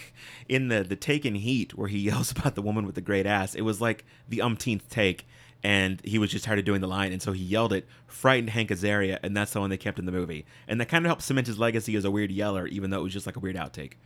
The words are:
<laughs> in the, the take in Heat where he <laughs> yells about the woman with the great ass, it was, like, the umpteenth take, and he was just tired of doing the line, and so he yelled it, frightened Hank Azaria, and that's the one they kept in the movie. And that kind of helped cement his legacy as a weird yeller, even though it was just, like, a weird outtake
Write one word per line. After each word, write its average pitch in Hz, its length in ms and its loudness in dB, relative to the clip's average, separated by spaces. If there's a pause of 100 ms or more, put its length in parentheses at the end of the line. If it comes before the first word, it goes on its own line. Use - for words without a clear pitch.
<laughs> - 480 -18
in 131 200 2
the, 110 140 4
the 95 140 -2
take 147 280 0
in 113 120 0
Heat 113 380 0
where 104 140 -4
he 101 100 -2
<laughs> 101 120 2
yells 120 220 0
about - 220 0
the 101 80 -4
woman 104 240 0
with 95 100 -8
the 95 40 -4
great 98 260 0
ass, 98 280 2
it 98 80 -4
was, 110 180 0
like, 113 240 0 (240)
the 113 140 -2
umpteenth 113 480 0
take, 98 360 2 (360)
and 98 420 2
he 107 140 0
was 104 120 4
just - 140 -4
tired 110 140 2
of 98 80 0
doing 101 160 2
the 95 40 -2
line, 95 260 -2
and 92 100 -4
so 101 100 -2
he 92 100 -2
yelled 107 300 2
it, 92 140 0 (200)
frightened 123 440 2
Hank 107 200 0
Azaria, 98 520 2
and 98 140 -2
that's 104 160 0
the 107 80 -2
one 98 100 0
they 95 80 0
kept 101 200 -4
in 95 80 -6
the 90 60 -2
movie. 85 320 -4 (220)
And 113 140 -2
that 113 80 -2
kind 165 160 4
of 170 40 4
helped 165 140 0
cement 135 240 0
his 107 120 -4
legacy 113 380 2
as 98 80 2
a 98 60 2
weird 104 200 2
yeller, 98 360 0
even 95 240 -4
though 98 100 0
it 80 40 -2
was 92 80 -4
just, 98 140 -8
like, 92 100 -8
a - 40 -8
weird 92 160 -4
outtake 78 360 -8 (120)